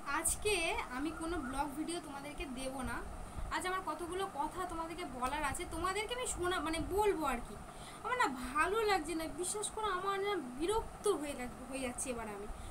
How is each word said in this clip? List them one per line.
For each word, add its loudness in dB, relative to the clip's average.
আজকে 4
আমি 0
কোনো 0
ব্লগ 0
ভিডিও -2
তোমাদেরকে -6
দেব -4
না। -2
আজ 0
আমার 2
কতগুলো 0
কথা 0
তোমাদেরকে -4
বলার 0
আছে, 0
তোমাদেরকে 0
আমি -2
শোনা-, 2
মানে 0
বলবো 4
আর 2
কি। -8
আমার 2
না 6
ভালো 2
লাগছে 4
না, 0
বিশ্বাস -2
করো 0
আমার 2
না 2
বিরক্ত 0
হয়ে 2
লাগ-, -6
হয়ে -4
যাচ্ছে -2
এবার -2
আমি। -6